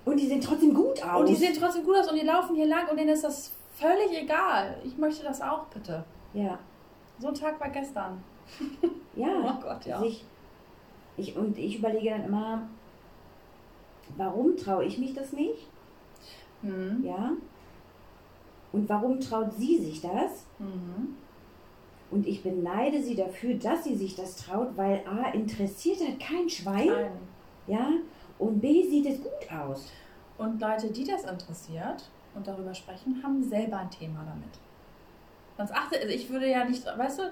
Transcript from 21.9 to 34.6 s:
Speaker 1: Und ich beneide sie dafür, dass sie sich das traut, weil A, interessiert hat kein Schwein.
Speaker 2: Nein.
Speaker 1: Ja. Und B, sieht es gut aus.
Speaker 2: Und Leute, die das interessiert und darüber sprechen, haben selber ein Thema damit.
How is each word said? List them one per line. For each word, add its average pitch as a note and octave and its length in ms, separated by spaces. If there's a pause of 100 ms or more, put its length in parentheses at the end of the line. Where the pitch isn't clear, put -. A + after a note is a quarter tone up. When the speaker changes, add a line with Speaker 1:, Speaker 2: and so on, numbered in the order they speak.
Speaker 1:
Und G3+ 160
ich - 160
beneide F#3+ 600
sie A#3 140
dafür, F#3+ 380
dass D#4 300
sie B3+ 120
sich F#3+ 200
das F#3 200
traut, G#3+ 400
weil G3 300
A, A3 240
interessiert G#3+ 760
hat - 140
kein E4+ 300
Schwein. G3 360
Speaker 2:
Nein. G#3 240 (560)
Speaker 1:
Ja. A#3 220 (500)
Und A3 220
B, D4+ 280
sieht C#4+ 180
es C4+ 160
gut C#5 280
aus. C#3 400 (460)
Speaker 2:
Und A3 240
Leute, A3 300
die B3 140
das G4 200
interessiert F3+ 800 (300)
und G3 120
darüber F#3+ 280
sprechen, B3+ 500
haben C4+ 180
selber G#3+ 360
ein F#3 120
Thema D#3+ 360
damit. D#3 240 (1040)